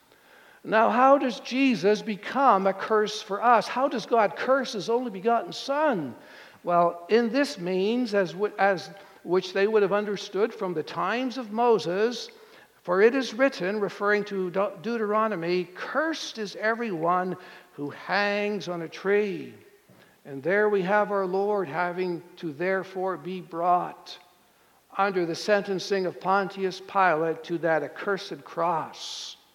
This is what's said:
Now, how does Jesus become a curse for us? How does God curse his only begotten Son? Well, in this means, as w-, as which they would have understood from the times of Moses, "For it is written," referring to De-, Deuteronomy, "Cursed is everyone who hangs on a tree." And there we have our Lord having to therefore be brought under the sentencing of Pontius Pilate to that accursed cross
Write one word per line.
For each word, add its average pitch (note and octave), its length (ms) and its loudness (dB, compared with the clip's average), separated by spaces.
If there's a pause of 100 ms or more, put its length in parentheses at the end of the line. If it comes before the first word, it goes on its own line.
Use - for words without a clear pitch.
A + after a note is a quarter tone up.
(640)
Now, A3 260 4
how C4 280 8
does C4 240 -2
Jesus G#3+ 600 2
become G#3 640 2
a F#3+ 80 4
curse G#3+ 480 0
for G3 220 -6
us? A3+ 240 6
How C4 200 0
does A#3 180 -4
God A3 300 2
curse C4 380 0
his F#3 160 -6
only A#3+ 220 0
begotten G3 400 0
Son? A#3+ 640 -2 (480)
Well, E3+ 460 2
in A#3 200 4
this C4+ 280 0
means, G3 560 -2
as F#3+ 180 2
w-, G3+ 260 -4
as G3 320 2 (340)
which F#3 280 0
they G3 160 2
would A3 140 4
have F#3 100 4
understood G#3 600 -2
from F#3 200 -4
the D#3 100 -2
times A3 540 -4
of A3+ 140 -10
Moses, A3 760 0 (540)
"For F3+ 180 2
it A#3+ 140 6
is B3 180 -2
written," G#3+ 480 0
referring G3+ 440 0
to F#3+ 240 -4
De-, G3 220 -2 (100)
Deuteronomy, G#3 840 0 (100)
"Cursed - 640 -4
is G3+ 180 -8
everyone F3+ 800 -2 (380)
who C#3+ 160 -8
hangs G3+ 800 -2
on E3+ 140 -6
a D#3+ 40 -8
tree." F#3+ 640 -2 (720)
And C#3 180 -10
there G3+ 280 2
we G3+ 140 2
have G3+ 280 2
our G3 140 0
Lord G3 420 0
having F3 560 -2 (140)
to E3 160 -8
therefore F#3 640 -4
be F3+ 240 -8
brought E3 760 -2 (800)
under F#3+ 280 2
the E3 100 -4
sentencing G3 720 0
of - 160 -6
Pontius F#3+ 580 -2
Pilate E3 640 0
to F3 140 -4
that D#3 260 0
accursed E3+ 600 -8
cross - 920 -6 (200)